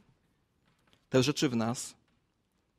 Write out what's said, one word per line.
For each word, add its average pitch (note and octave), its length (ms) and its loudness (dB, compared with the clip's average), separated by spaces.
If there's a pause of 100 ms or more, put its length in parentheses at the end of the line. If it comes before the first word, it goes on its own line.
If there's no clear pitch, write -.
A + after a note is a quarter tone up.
(1080)
te C3 140 4
rzeczy C#3+ 260 0
w A#2+ 80 -4
nas. A2+ 380 -4 (840)